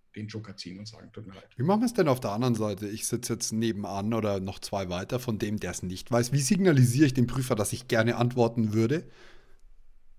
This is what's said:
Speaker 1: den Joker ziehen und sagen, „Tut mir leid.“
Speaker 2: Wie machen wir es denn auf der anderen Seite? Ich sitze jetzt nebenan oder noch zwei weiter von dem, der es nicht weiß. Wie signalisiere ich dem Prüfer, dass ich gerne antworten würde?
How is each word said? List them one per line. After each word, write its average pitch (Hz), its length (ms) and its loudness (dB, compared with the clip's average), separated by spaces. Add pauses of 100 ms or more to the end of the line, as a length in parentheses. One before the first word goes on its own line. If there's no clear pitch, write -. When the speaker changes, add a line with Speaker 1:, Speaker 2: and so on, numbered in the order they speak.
(140)
Speaker 1:
den 107 140 -10
Joker 104 280 -12
ziehen 90 220 -14
und 104 100 -16
sagen, - 240 -20
„Tut - 140 -16
mir - 80 -18
leid.“ - 220 -20
Speaker 2:
Wie 123 60 -4
machen 196 180 4
wir 247 60 2
es 233 80 -2
denn 180 140 4
auf 131 120 2
der 104 120 -4
anderen 120 220 2
Seite? 104 340 -2
Ich 107 180 -6
sitze 120 280 -4
jetzt - 180 -4
nebenan 101 600 -2
oder 104 260 0
noch 95 180 -6
zwei 98 320 -6
weiter 95 280 -4
von 117 200 -4
dem, 104 200 -2
der 90 120 -6
es - 120 -10
nicht 92 280 -8
weiß. 120 220 2
Wie 139 80 2
signalisiere 143 640 6
ich 127 80 2
dem 120 120 4
Prüfer, 127 280 -2
dass 101 180 0
ich - 160 -8
gerne 113 280 4
antworten 117 580 2
würde? 120 340 0 (1120)